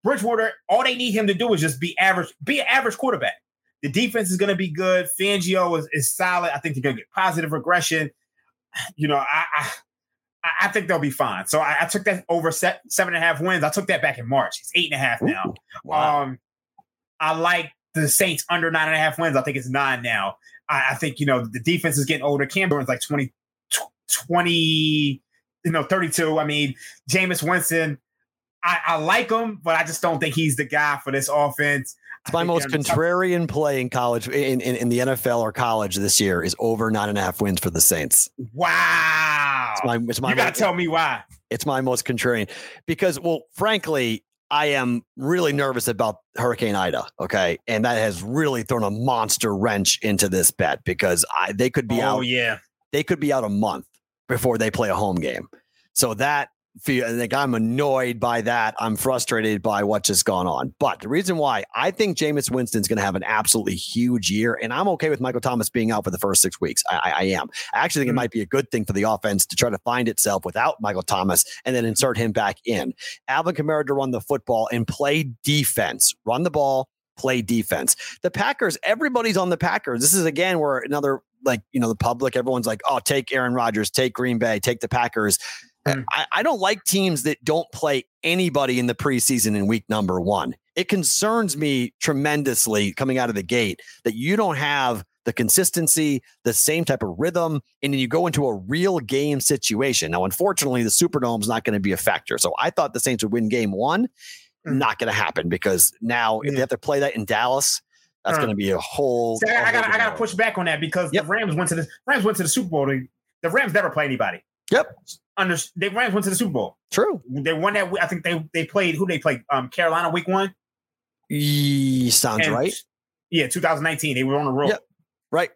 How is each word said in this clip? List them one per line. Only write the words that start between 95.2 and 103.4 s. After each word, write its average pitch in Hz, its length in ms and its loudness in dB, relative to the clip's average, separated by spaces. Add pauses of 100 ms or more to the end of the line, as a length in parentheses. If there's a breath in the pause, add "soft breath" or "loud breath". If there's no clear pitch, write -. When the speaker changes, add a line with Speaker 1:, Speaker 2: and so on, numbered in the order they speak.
Speaker 2:
the 117 80 -2
consistency, 151 920 2 (220 soft breath)
the 117 80 2
same 160 320 2
type 131 180 0
of 92 140 -4
rhythm, 160 460 -2 (200)
and 139 120 -2
then 135 40 0
you 127 100 0
go 165 180 2
into 147 200 0
a 113 80 -2
real 156 440 -2
game 139 420 0
situation. 127 720 0
Now, 87 160 0
unfortunately, 135 560 0
the 110 80 0
Superdome's 120 580 2
not 113 160 -2
gonna 104 160 0
be 95 120 0
a 87 40 0
factor. - 400 0
So - 220 2
I 151 100 0
thought 151 240 -2
the 123 80 -4
Saints 117 240 0
would 104 80 -2
win 113 160 0